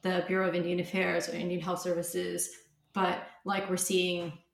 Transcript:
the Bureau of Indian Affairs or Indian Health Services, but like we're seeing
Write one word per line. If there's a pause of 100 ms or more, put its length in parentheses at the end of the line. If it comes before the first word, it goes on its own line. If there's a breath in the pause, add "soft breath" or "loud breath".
the
Bureau
of
Indian
Affairs
or
Indian
Health
Services, (440)
but (160)
like
we're
seeing (220)